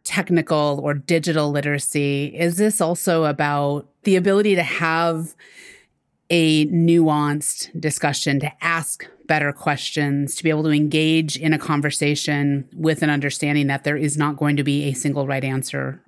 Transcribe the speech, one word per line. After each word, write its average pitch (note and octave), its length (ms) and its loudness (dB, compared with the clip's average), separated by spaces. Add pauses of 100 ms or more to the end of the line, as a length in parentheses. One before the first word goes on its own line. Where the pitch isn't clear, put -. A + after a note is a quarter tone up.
technical D#3 800 0
or C#3+ 100 -2
digital D3+ 580 0
literacy, C#3+ 760 -2
is E3+ 320 -2
this G#3+ 220 2
also E3 440 0
about C#3+ 640 0 (160)
the F#3+ 140 4
ability G3 380 4
to F3 80 2
have E3 720 -2 (960)
a D#3 380 4
nuanced D#3 1120 2
discussion, C#3+ 600 -2
to D3 120 -4 (120)
ask E3 420 -4 (200)
better D3 280 0
questions, C#3+ 840 -2
to - 80 -8
be D#3+ 60 2
able D#3 140 0
to D#3 60 0
engage D3+ 680 2
in D#3 160 0
a D3 60 0
conversation C#3+ 1120 -2
with D#3 280 -2
an D3+ 80 2
understanding C#3+ 580 0
that C#3 160 -2
there D3 120 0
is D3 220 -2
not D3 180 0
going D3 220 0
to D3 60 0
be C#3+ 220 0
a C#3+ 80 -2
single C#3 340 -2
right C3+ 160 -2
answer C3+ 640 -6